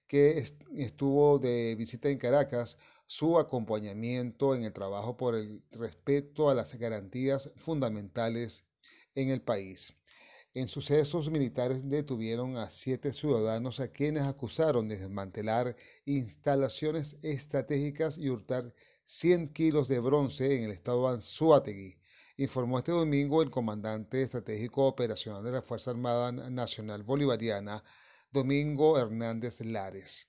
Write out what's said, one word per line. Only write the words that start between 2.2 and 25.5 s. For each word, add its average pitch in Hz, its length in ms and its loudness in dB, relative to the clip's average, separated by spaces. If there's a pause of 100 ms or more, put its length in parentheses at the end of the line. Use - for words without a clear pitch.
su 165 320 4
acompañamiento 117 1120 0
en 123 80 0
el 107 120 -4
trabajo 101 440 -6
por 123 160 0
el 107 380 -6
respeto 143 800 0
a - 20 4
las 117 220 -2
garantías 120 800 -4
fundamentales 117 1080 -4 (500)
en 135 140 0
el 131 120 0
país. 98 540 -4 (580)
En 127 140 -4
sucesos, 147 640 2
militares 131 580 0
detuvieron 127 680 -2
a 107 120 -4
siete 131 420 -2
ciudadanos 117 680 0
a 127 80 -4
quienes 147 380 -2
acusaron 135 600 2
de 107 100 -6
desmantelar 104 800 -2 (300)
instalaciones 139 1160 0
estratégicas 147 960 -2
y 143 100 -2
hurtar 123 420 -4 (380)
cien 170 440 2
kilos 151 340 2
de 131 120 2
bronce 135 580 2
en 117 60 -4
el 107 80 -4
estado 123 360 0
Anzoátegui, 117 920 2 (380)
informó 127 420 -2
este 123 140 -2
domingo 151 500 2
el 143 80 0
comandante 110 720 -4
estratégico 117 640 -2
operacional 110 600 -2
de 123 60 -6